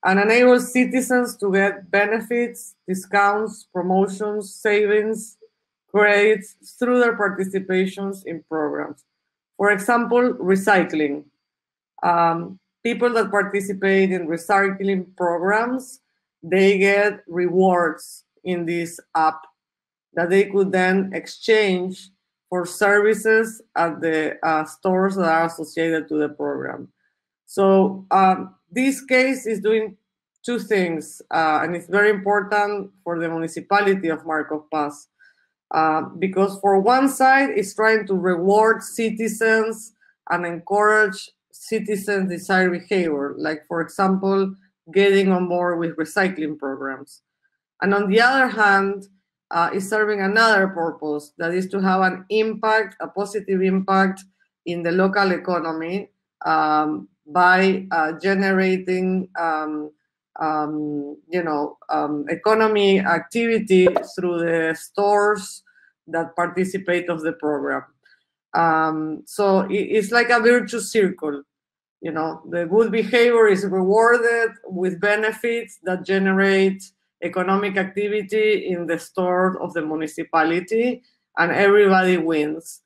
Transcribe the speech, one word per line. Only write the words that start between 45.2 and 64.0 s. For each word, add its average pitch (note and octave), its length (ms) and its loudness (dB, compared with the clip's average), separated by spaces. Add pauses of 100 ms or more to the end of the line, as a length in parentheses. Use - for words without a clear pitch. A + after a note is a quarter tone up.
on F3+ 160 0
board F3 320 -2
with E3 160 -6
recycling D#3+ 640 -4
programs. C3+ 640 -10 (600)
And G3 100 2
on G3+ 180 0
the A3 100 4
other B3+ 280 4
hand, G3 600 2 (440)
uh, E3+ 200 0
it's F#3+ 160 -6
serving G#3+ 320 0
another G3+ 460 4
purpose, D#3 720 -6
that E3+ 160 -4
is F#3 140 -2
to G3 120 -6
have F#3+ 200 2
an F#3 300 0
impact, A3 680 -2
a D#3+ 60 -8
positive G3 560 -4
impact F#3+ 600 0 (400)
in E3+ 180 -8
the E3+ 80 -2
local F#3+ 400 2
economy, E3 800 -4 (340)
um, D#3 640 0 (200)
by, F#3 600 4
uh, D#3+ 220 -2
generating, F#3 1160 0 (100)
um, D#3 520 -4 (500)
um, D3+ 760 -4 (120)
you F3+ 140 -2
know, D3+ 340 -4 (140)
um, D3 380 -4
economy G#3 720 2
activity F#3+ 880 2 (260)